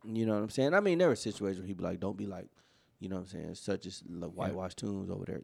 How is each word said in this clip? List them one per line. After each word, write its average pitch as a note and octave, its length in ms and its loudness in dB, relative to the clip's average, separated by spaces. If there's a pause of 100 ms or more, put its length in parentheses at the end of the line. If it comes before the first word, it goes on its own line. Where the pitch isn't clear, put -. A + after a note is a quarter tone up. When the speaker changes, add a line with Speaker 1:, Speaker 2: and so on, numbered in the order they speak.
Speaker 1:
You A2+ 220 0
know G#2+ 80 4
what G#2 80 2
I'm A2 80 -2
saying? C#3 240 4
I G3 60 8
mean, F#3 180 6
there F3+ 100 8
were B2 80 6
situations G2 440 -2
where F2+ 80 -8
he'd G2 100 -6
be F2+ 60 -2
like, F2+ 160 -2
"Don't G2 160 -2
be G2+ 100 -4
like," F#2 220 -8 (500)
you G2 100 -8
know F#2+ 80 -2
what F2+ 60 -4
I'm F#2+ 60 -12
saying, E2+ 260 -8
"such F#2+ 320 -2
as F#2 200 -10
the E2+ 220 -6
Speaker 2:
Yeah. E2+ 60 -8
Speaker 1:
whitewashed F#2 440 -2
tombs G2 320 -2
over F#2 140 -4
there," - 200 -4